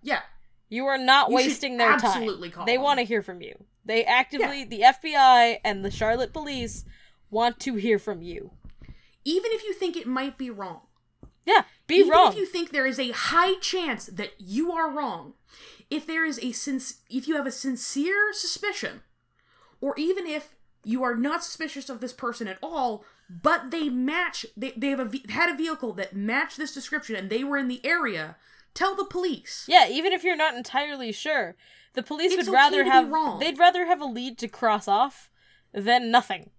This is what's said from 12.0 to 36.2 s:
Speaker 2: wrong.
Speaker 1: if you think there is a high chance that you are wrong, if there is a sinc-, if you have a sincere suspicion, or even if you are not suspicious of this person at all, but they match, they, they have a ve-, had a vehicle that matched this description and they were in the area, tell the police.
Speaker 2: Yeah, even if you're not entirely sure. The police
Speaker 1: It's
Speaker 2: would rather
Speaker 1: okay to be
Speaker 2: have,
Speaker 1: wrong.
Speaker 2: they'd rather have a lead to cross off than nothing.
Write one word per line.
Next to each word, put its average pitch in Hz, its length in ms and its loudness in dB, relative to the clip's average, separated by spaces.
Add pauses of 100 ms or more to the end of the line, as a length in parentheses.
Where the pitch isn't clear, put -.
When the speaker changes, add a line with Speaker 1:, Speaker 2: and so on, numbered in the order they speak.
Speaker 2:
wrong. 370 220 8
Speaker 1:
if 440 60 -6
you 381 80 -2
think 349 240 -6
there 269 160 0
is 262 140 -2
a 247 100 -2
high 349 460 2
chance 349 500 -4
that 202 320 -10
you 220 340 -4
are 330 180 0
wrong, 240 440 -8 (560)
if 294 160 -6
there 320 180 -2
is 285 180 -4
a 254 100 -4
sinc-, - 480 -6 (100)
if 254 160 -6
you 311 100 -2
have 269 100 -4
a 262 40 -4
sincere 339 840 -2
suspicion, - 680 -6 (800)
or 277 180 -4
even 349 280 -2
if 302 280 -8 (300)
you 240 180 -2
are 240 140 -2
not 294 280 -2
suspicious - 440 -10
of 240 120 -12
this 233 120 -8
person 233 340 -8
at 190 160 -10
all, 262 420 -4 (240)
but 277 420 0
they 320 180 -2
match, 302 580 -2 (100)
they, 240 200 -8
they 247 120 -2
have 269 120 -2
a 262 40 -2
ve-, 226 260 -8
had 339 200 0
a 294 60 -6
vehicle 311 380 -4
that 185 200 -8
matched 226 440 -4
this 285 140 -6
description 285 440 -8
and 190 140 -8
they 220 140 -2
were 285 140 -2
in 262 100 -2
the 247 160 -8
area, 220 520 -4 (380)
tell 381 200 -2
the 381 100 -4
police. 359 640 -6
Speaker 2:
Yeah, 285 200 8
even 320 240 -2
if 370 120 -4
you're 349 120 0
not 302 180 0
entirely 254 580 -6
sure. 240 440 -4 (380)
The 254 100 -4
police 330 280 -2
Speaker 1:
It's 330 160 0
Speaker 2:
would 247 60 0
rather 285 260 6
Speaker 1:
okay 277 40 4
to 269 60 2
be - 0 -
Speaker 2:
have, 269 200 6
Speaker 1:
wrong. 311 300 -2
Speaker 2:
they'd 294 180 -2
rather 359 260 6
have 339 160 2
a 294 60 -8
lead 247 320 -10
to 233 100 -6
cross 214 380 0
off 220 420 0 (440)
than 233 400 2
nothing. 220 460 0